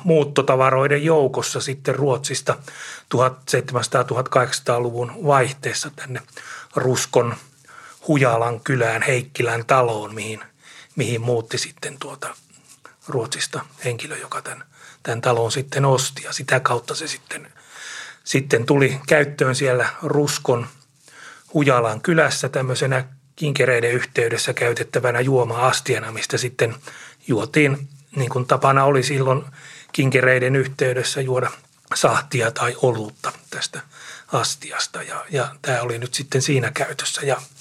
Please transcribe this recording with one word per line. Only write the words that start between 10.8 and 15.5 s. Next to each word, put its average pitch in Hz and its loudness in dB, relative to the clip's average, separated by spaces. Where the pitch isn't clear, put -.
mihin 113 -2
muutti 120 -2
sitten - -10
tuota - -12
Ruotsista 131 -4
henkilö, 131 -6
joka - -10
tän, - -14
tän 117 -4
talon 117 2